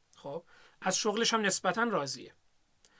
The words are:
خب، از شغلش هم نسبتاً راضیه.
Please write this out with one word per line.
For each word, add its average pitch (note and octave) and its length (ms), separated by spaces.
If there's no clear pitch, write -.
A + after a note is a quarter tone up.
خب، C#3+ 280
از - 160
شغلش A3 360
هم A3+ 80
نسبتاً G#3 420
راضیه. C#3+ 500